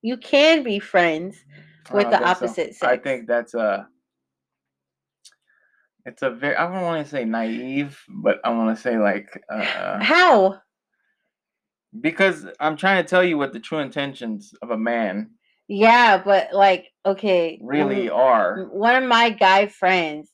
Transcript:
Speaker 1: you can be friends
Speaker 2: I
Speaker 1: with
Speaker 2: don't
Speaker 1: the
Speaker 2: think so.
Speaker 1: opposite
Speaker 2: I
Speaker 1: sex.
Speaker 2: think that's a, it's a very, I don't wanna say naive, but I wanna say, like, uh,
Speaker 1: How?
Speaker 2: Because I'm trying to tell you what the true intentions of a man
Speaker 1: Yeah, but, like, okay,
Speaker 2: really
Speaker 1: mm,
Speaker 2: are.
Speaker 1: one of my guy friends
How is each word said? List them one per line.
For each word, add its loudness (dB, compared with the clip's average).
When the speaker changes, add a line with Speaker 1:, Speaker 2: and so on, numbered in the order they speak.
Speaker 1:
you -4
can 2
be -4
friends -2
Speaker 2:
I -10
Speaker 1:
with 2
Speaker 2:
don't 0
Speaker 1:
the 4
Speaker 2:
think 2
so. 2
Speaker 1:
opposite -6
Speaker 2:
I -16
Speaker 1:
sex. -2
Speaker 2:
think -6
that's -4
a, -2
it's -14
a -2
very, -4
I -2
don't -6
wanna -4
say -8
naive, -6
but -4
I -2
wanna -2
say, -4
like, -2
uh, -6
Speaker 1:
How? 4
Speaker 2:
Because 0
I'm -2
trying 2
to -4
tell 4
you 0
what -4
the -12
true -8
intentions -8
of -12
a -2
man -4
Speaker 1:
Yeah, 4
but, 2
like, 4
okay, 0
Speaker 2:
really -2
Speaker 1:
mm, -4
Speaker 2:
are. 2
Speaker 1:
one 0
of 2
my 4
guy 4
friends -2